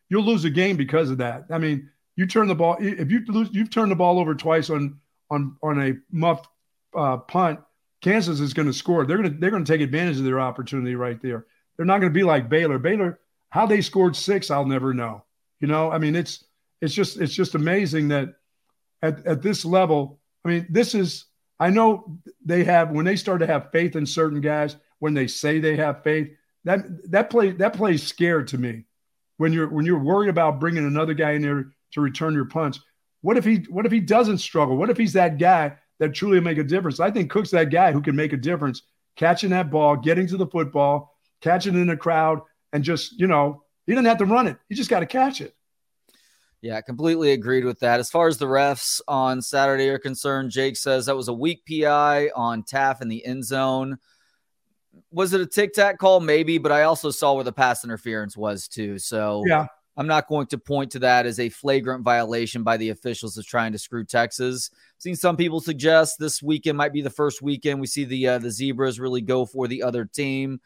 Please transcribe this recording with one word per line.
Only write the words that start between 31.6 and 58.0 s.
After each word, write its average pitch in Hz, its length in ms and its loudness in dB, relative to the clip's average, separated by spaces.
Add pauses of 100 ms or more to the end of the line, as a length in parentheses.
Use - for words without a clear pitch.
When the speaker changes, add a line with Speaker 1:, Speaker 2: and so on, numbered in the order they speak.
Speaker 1:
to 147 80 -4
return 147 340 -2
your 139 120 0
punts, 151 340 -4 (420)
what 208 140 2
if 240 80 2
he, 214 240 2
what 196 180 -2
if 214 60 -2
he 226 80 2
doesn't 208 380 2
struggle? 135 380 0
What 196 140 0
if - 60 0
he's 214 180 0
that 170 240 2
guy 160 380 4 (220)
that 151 160 0
truly 196 260 4
make 170 180 0
a 151 60 0
difference? 156 360 -2
I 196 100 2
think 202 200 -2
Cook's 202 220 -2
that 165 180 4
guy 170 220 4
who 147 100 0
can 147 120 0
make 151 180 -2
a 143 40 -2
difference, 143 460 -4 (340)
catching 175 340 2
that 180 200 0
ball, 147 260 4
getting 165 300 2
to 180 100 -4
the 185 100 0
football, 143 680 0 (240)
catching 180 340 0
it 180 60 2
in 180 60 2
the 170 100 0
crowd, 160 440 0 (320)
and 147 120 -2
just, 160 340 -4
you 180 80 2
know, 147 360 2 (240)
he 190 60 0
doesn't 247 120 2
have 226 140 4
to 202 80 0
run 233 200 4
it. 147 100 -4 (120)
He 202 60 -10
just 254 160 -4
gotta 175 160 0
catch 262 340 0
it. - 140 -16 (1080)
Speaker 2:
Yeah, 110 200 -8
completely 151 520 2
agreed 127 320 2
with 123 160 -4
that. 120 180 4
As 120 100 -4
far 165 200 4
as 151 100 0
the 143 80 -4
refs 135 640 0
on 131 340 0
Saturday 135 460 2
are 135 100 0
concerned, 135 540 -4
Jake 135 240 0
says 131 300 0
that 135 100 0
was 123 100 -6
a 120 60 -4
weak 147 320 -4
P 156 200 -4
I 147 520 2
on 117 260 -2
Taaffe 135 400 -2
in 117 60 -8
the 110 180 -8
end 127 180 -8
zone. 131 540 -2 (1120)
Was 180 220 -2
it 190 80 2
a 180 60 -4
tic-tac 202 520 2
call? 190 220 6
Maybe, 160 380 2
but 156 120 0
I 147 140 4
also 156 260 0
saw 139 240 2
where 135 100 -2
the 120 80 -4
pass 127 300 2
interference 110 540 -8